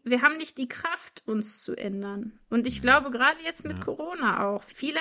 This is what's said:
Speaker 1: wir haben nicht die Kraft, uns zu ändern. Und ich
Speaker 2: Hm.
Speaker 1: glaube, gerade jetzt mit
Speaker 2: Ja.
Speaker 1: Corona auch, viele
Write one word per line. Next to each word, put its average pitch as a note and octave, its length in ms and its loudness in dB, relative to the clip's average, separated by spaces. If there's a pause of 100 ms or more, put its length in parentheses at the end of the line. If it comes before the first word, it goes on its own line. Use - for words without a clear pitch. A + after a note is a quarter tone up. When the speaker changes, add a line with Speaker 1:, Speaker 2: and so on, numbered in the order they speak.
Speaker 1:
wir B3 180 2
haben D#4 140 4
nicht D#4+ 220 -10
die B3+ 100 -4
Kraft, - 580 -8
uns G#3+ 360 -4
zu - 120 -6
ändern. G3+ 640 -6 (120)
Und A#3 160 2
ich B3 100 -2
Speaker 2:
Hm. - 60 -8
Speaker 1:
glaube, C4+ 280 6
gerade C4+ 320 4
jetzt E4 220 -6
mit D4+ 140 -6
Speaker 2:
Ja. - 60 -8
Speaker 1:
Corona D4+ 640 0
auch, G3+ 160 -2
viele D4+ 380 -4